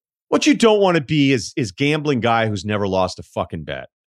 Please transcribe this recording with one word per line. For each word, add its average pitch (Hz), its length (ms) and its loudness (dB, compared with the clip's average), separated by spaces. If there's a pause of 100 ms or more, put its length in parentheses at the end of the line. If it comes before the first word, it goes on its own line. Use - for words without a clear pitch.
(300)
What - 180 0
you 277 80 4
don't 214 260 4
wanna 175 200 4
be 139 300 2
is, 120 240 -2
is 117 160 -4
gambling 147 480 -2
guy 113 280 2
who's 101 180 -6
never 104 220 -2
lost 92 320 -2
a 90 40 -18
fucking 87 400 -10
bet, 67 260 -12 (280)